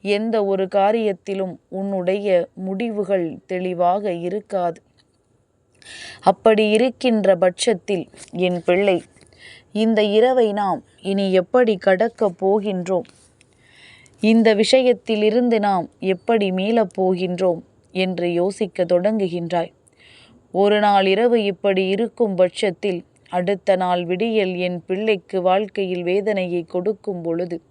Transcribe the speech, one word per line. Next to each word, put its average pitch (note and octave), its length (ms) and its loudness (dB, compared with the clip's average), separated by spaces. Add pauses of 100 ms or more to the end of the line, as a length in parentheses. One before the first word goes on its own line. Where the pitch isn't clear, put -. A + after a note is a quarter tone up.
எந்த G#3+ 360 0
ஒரு G3 240 0
காரியத்திலும் G3 840 0 (180)
உன்னுடைய G3 580 -2 (300)
முடிவுகள் G3 680 -4 (200)
தெளிவாக F#3 720 -2
இருக்காது. F3 600 -4 (1400)
அப்படி G#3+ 480 2
இருக்கின்ற A3 680 2
பட்சத்தில், F#3 640 -2 (360)
என் F3+ 240 0
பிள்ளை, F#3+ 340 2 (760)
இந்த A3 260 2 (100)
இரவை A#3 420 4
நாம் G3 280 -2 (220)
இனி G3 300 -2
எப்படி A3 460 2
கடக்கப் G3 600 0
போகின்றோம், F#3+ 680 -2 (1160)
இந்த A3+ 320 4
விஷயத்திலிருந்து A3+ 1040 2
நாம் G3 260 0 (200)
எப்படி G3+ 460 0
மீளப் G3+ 420 0
போகின்றோம் F3+ 680 -2 (320)
என்று F#3 380 -2
யோசிக்க F3+ 520 -2
தொடங்குகின்றாய். F3 880 -2 (840)
ஒரு G3+ 260 4
நாள் G3+ 280 4
இரவு A#3 360 4
இப்படி G3 440 0
இருக்கும் G3+ 480 -2
பட்சத்தில், F3+ 680 0 (300)
அடுத்த F#3 440 0
நாள் F3+ 280 0
விடியல் F#3 560 -2
என் F3+ 220 -4
பிள்ளைக்கு G3 600 -4
வாழ்க்கையில் F#3 640 -2
வேதனையை F#3 640 -2
கொடுக்கும் F#3 560 -6
பொழுது E3+ 360 -6 (120)